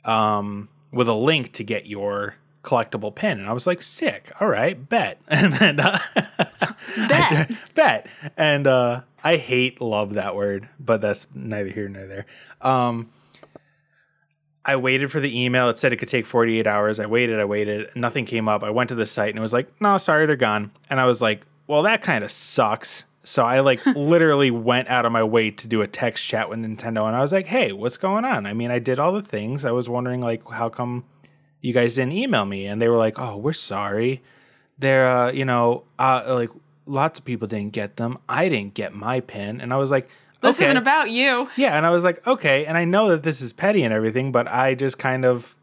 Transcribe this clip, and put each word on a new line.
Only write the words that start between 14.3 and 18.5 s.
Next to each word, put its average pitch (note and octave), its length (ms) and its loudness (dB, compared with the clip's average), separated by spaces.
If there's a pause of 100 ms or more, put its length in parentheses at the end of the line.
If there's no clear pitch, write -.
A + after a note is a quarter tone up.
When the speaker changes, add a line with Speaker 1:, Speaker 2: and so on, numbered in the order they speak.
Speaker 1:
I C#3 100 2
waited C3 380 0
for D3+ 80 -2
the B2 240 -2
email. B2 240 2
It A#2 100 -2
said B2+ 140 -2
it A#2 40 -2
could - 120 -8
take A#2 180 -2
forty-eight A2+ 400 2
hours. G#2 320 0
I G#2+ 80 -6
waited, A2+ 320 0
I G#2+ 60 0
waited. G#2 500 -4
Nothing A#2+ 300 -4
came A2 240 -2
up. G#2+ 160 0